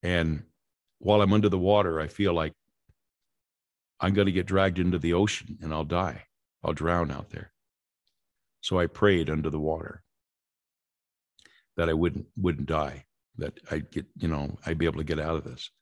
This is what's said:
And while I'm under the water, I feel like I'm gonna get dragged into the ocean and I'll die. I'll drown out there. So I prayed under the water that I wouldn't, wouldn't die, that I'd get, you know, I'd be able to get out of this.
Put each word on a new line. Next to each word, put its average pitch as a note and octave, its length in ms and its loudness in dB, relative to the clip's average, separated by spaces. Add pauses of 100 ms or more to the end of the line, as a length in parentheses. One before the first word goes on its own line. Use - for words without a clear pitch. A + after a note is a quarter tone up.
And E2 420 0 (540)
while G#2 220 4
I'm G2 120 4
under G#2 160 6
the F#2 100 2
water, F#2 420 4
I D#2 60 -2
feel F#2+ 280 0
like D#2+ 180 -2 (1500)
I'm F#2+ 140 0
gonna G2 180 4
get F2+ 160 0
dragged F#2+ 320 2
into F2+ 200 2
the E2+ 160 0
ocean - 480 0
and D#2 100 -6
I'll D#2 120 -4
die. E2+ 420 -4 (360)
I'll D#2+ 120 -2
drown E2 360 0
out - 200 -10
there. - 200 -14 (1080)
So - 180 -2
I F2 80 2
prayed F2 440 2
under D#2 200 -2
the D2+ 80 -4
water D#2+ 460 -6 (1700)
that E2 120 0
I E2 40 2
wouldn't, D#2+ 340 0 (100)
wouldn't D2+ 320 -2
die, C#2+ 380 -4 (320)
that D2 200 -8 (100)
I'd D#2 220 -6
get, D2+ 160 -8 (100)
you E2 120 -4
know, D2 360 -4
I'd D#2+ 140 -4
be E2 60 0
able D#2+ 140 0
to D#2 60 -4
get D#2 140 -4
out D#2+ 180 -2
of D2+ 80 -6
this. - 260 -14 (120)